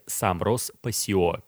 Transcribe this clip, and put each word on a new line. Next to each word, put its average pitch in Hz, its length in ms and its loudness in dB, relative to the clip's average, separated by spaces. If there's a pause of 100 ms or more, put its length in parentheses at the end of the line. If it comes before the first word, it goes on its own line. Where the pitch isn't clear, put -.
сам 90 360 0
рос 120 380 0
по 117 120 -4
сео. 90 560 0